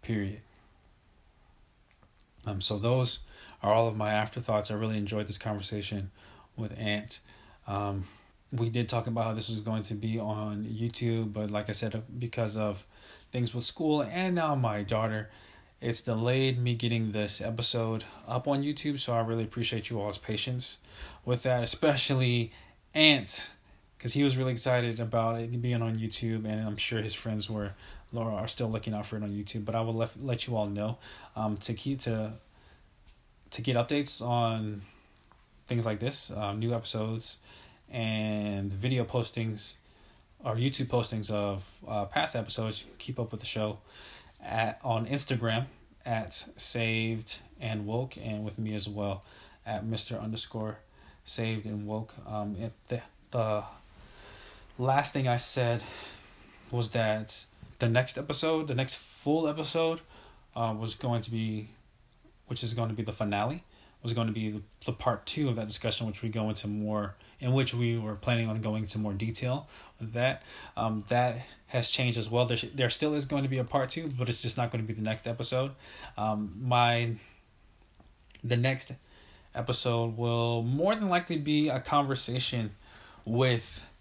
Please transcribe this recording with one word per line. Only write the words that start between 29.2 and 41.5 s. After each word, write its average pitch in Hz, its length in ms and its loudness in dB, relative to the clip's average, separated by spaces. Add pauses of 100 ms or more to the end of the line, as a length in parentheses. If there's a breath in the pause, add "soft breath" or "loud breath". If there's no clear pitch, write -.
on 104 80 -4
YouTube. 104 340 -4
But 107 100 -2
I 113 60 2
will 113 120 -2
let, 113 300 -2
let 127 240 -2
you 120 80 0
all 104 120 2
know, 104 300 -2 (380 loud breath)
um, 107 220 0
to 110 160 0
keep, 135 280 -4
to, 110 320 -2 (1160 soft breath)
to - 100 -4
get 123 140 2
updates 135 500 2
on 113 560 2 (840 loud breath)
things 117 180 2
like 107 140 0
this, 127 320 -2
um, 104 280 -2
new 117 140 2
episodes 113 680 -2 (500 loud breath)
and 107 840 0
video 120 320 2
postings 113 720 -2 (680 loud breath)
or 110 120 0
YouTube 123 320 0
postings 113 420 0
of, 101 480 -2 (100)